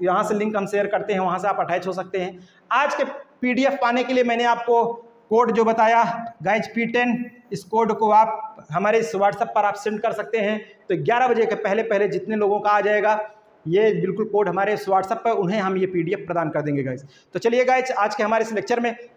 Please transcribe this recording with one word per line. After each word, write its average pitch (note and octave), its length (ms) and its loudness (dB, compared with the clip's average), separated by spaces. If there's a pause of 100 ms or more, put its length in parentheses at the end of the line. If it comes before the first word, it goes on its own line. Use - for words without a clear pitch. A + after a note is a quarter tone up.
यहाँ F3+ 220 2
से G#3+ 100 -2
link G#3+ 240 0
हम G3 100 0
share G3+ 200 0
करते G3+ 260 -2
हैं, F#3 60 0
वहाँ F#3 200 0
से G3 80 -4
आप F#3 120 0
attach F3 280 -2
हो F#3 60 -2
सकते F#3 260 -6
हैं। F3+ 280 -8 (260)
आज D4 220 2
के D4 80 -2 (380)
पीडीएफ़ B3+ 400 2
पाने A#3+ 220 2
के B3+ 100 -4
लिए B3+ 100 4
मैंने A#3 220 0
आपको A#3 380 2 (460)
code A3+ 220 2
जो A3 140 2
बताया A3+ 380 4 (400)
guys G#3 240 0
P A#3 200 -4
ten, A#3+ 440 -2 (200)
इस G3 120 -8
code A3 360 0
को G#3+ 120 2
आप - 600 2
हमारे G#3 280 2
इस A3 160 -4
WhatsApp G3+ 400 0
पर G#3 100 2
आप G3+ 100 0
send G#3 260 -6
कर A3+ 120 0
सकते G#3+ 240 -4
हैं। G#3+ 220 -2 (300)
तो E3 140 -2
ग्यारह A#3+ 240 2
बजे A3+ 180 2
के G#3 120 -2
पहले G#3 260 -2
पहले G#3 240 0
जितने F#3 280 -4
लोगों G#3 240 0
का G#3 100 0
आ G#3 120 4
जाएगा G#3 380 2 (460)
ये G3+ 280 4
बिल्कुल F#3 320 -2
कोड G3+ 240 0
हमारे G3 240 0
इस G3+ 120 -6
WhatsApp F#3+ 320 0
पर, A#3 140 0
उन्हें G3+ 280 0
हम F#3+ 180 0
ये F#3 80 0
पीडीएफ़ F3+ 420 -2
प्रदान E3 220 -2
कर D#3 120 -2
देंगे C#3+ 220 -2
guys। C3 200 -8 (300)
तो F#3 60 -6
चलिए A#3+ 260 2
guys B3+ 280 2
आज G#3 220 0
के A3+ 80 -2
हमारे A3 220 2
इस A3+ 80 -8
lecture G#3 260 -2
में A#3 160 -2 (220)